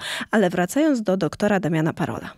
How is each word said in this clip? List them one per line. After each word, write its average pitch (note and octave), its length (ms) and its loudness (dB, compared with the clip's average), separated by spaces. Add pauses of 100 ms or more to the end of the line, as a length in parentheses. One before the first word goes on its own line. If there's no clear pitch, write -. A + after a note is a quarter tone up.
(320)
Ale G3+ 180 4
wracając A#3+ 520 2
do F#3+ 160 0
doktora F#3+ 420 0
Damiana D#3+ 340 0
Parola. - 440 -6